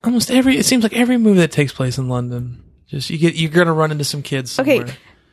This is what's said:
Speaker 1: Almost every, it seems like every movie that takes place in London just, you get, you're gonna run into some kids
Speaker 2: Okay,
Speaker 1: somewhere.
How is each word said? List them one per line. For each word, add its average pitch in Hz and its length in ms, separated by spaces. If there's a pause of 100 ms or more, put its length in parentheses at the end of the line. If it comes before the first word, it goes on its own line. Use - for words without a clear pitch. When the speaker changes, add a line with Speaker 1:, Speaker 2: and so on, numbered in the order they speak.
Speaker 1:
Almost 233 260
every, 262 280
it - 80
seems 247 180
like 226 100
every 247 240
movie 214 220
that 165 120
takes 143 200
place 127 260
in 131 120
London 123 520 (320)
just, 139 160
you 160 80
get, 165 180
you're 160 140
gonna 170 240
run 156 180
into 151 120
some 143 180
kids 131 380
Speaker 2:
Okay, 269 180
Speaker 1:
somewhere. 123 180 (380)